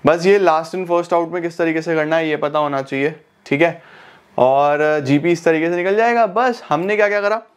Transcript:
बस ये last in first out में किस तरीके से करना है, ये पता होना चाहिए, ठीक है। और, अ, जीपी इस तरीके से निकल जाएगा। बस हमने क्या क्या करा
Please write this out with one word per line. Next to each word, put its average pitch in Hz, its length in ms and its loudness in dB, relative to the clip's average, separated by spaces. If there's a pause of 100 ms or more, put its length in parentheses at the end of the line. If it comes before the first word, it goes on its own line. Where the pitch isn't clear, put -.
बस 170 200 4
ये 202 140 6
last 165 360 0
in 185 120 -6
first 170 260 0
out 170 180 0
में 175 100 -6
किस 170 160 -8
तरीके 165 240 -2
से 165 140 -4
करना 156 200 -2
है, 160 140 -2
ये 147 80 -2
पता 151 220 -4
होना 143 220 -4
चाहिए, 139 380 -4 (260)
ठीक 143 160 0
है। 165 200 0 (560)
और, 143 420 2
अ, 151 200 0
जीपी 143 320 0
इस 170 140 -4
तरीके 160 240 2
से 175 60 -2
निकल 185 200 -2
जाएगा। 233 320 2
बस 233 420 -2
हमने 180 260 -2
क्या 208 120 2
क्या 208 140 -2
करा 214 200 -2 (160)